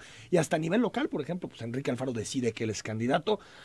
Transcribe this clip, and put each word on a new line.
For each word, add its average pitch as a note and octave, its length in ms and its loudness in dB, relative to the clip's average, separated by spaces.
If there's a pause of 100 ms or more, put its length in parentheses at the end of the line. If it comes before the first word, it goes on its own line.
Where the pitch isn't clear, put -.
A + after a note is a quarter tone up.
(300)
Y F3+ 80 4
hasta E3 180 2
a D#3+ 40 4
nivel E3 200 2
local, B3 300 2
por F3 120 -2
ejemplo, E3 280 -6
pues - 140 -14
Enrique B2 280 -2
Alfaro B2+ 220 -2
decide A#2 400 0
que A#2+ 100 -4
él A2 60 2
es G#2 120 -4
candidato. C3 600 2 (240)